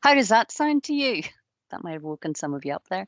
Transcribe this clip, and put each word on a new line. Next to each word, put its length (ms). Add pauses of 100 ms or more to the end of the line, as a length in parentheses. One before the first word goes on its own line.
How 120
does 160
that 220
sound 340
to 80
you? 300 (480)
That 120
might 100
have 100
woken 320
some 180
of 120
you 80
up 160
there. 180